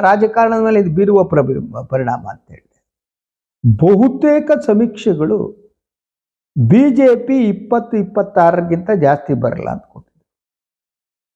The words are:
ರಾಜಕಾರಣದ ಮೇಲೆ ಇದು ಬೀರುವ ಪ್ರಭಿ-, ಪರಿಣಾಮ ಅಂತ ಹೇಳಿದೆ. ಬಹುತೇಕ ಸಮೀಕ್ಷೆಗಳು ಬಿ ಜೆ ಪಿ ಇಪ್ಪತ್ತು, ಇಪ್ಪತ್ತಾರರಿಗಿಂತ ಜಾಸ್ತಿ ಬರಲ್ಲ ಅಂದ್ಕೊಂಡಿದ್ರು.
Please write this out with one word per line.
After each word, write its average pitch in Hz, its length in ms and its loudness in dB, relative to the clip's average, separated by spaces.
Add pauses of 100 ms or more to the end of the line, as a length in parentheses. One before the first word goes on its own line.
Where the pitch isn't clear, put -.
ರಾಜಕಾರಣದ 220 580 2
ಮೇಲೆ 220 200 2
ಇದು 170 160 0
ಬೀರುವ 196 280 2
ಪ್ರಭಿ-, 135 640 -4
ಪರಿಣಾಮ 120 440 -6
ಅಂತ - 180 -18
ಹೇಳಿದೆ. - 340 -20 (920)
ಬಹುತೇಕ 262 760 2 (140)
ಸಮೀಕ್ಷೆಗಳು 170 840 -2 (1160)
ಬಿ 247 280 4
ಜೆ 254 200 4
ಪಿ 247 320 -2
ಇಪ್ಪತ್ತು, 233 500 -4
ಇಪ್ಪತ್ತಾರರಿಗಿಂತ 180 920 0 (120)
ಜಾಸ್ತಿ 143 320 0
ಬರಲ್ಲ 117 360 -4
ಅಂದ್ಕೊಂಡಿದ್ರು. - 440 -16 (1200)